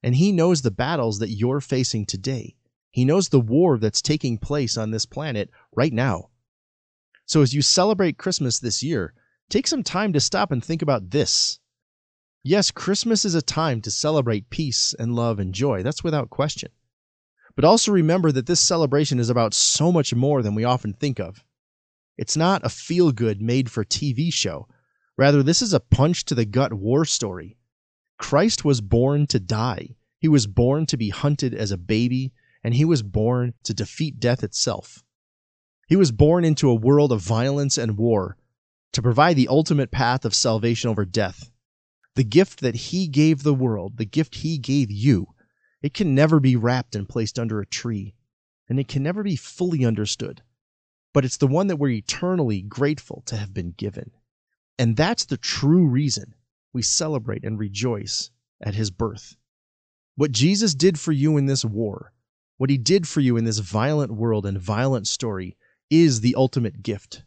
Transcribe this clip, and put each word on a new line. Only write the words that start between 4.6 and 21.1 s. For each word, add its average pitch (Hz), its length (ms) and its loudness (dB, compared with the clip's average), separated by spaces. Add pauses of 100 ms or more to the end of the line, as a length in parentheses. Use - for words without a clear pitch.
on 110 140 -4
this 110 160 -4
planet 131 440 -6 (220)
right 143 200 0
now. 113 360 -2 (960)
So 160 140 2
as 131 140 4
you 143 80 0
celebrate 190 560 2
Christmas 147 400 -4
this 113 240 -4
year, 131 320 -4 (340)
take 240 180 0
some 277 160 -2
time 196 300 -2
to 147 80 2
stop 196 320 -2
and 123 100 -2
think 160 200 -4
about 117 280 -2
this. - 480 0 (840)
Yes, 185 260 2
Christmas 208 540 -2
is 190 100 -2
a 165 80 0
time 151 380 -2
to 107 100 -8
celebrate 120 600 -2
peace - 480 -4
and 117 180 -2
love 117 220 0
and 95 160 -4
joy. 107 280 -2
That's 127 220 -6
without 151 240 -2
question. - 420 -6 (840)
But 135 80 0
also 214 260 6
remember 170 400 4
that 131 160 -2
this 175 140 0
celebration 147 580 2
is 120 120 0
about 117 240 2
so - 360 2
much 160 240 2
more 135 280 2
than 104 120 -2
we 110 100 0
often 120 280 0
think 135 260 -4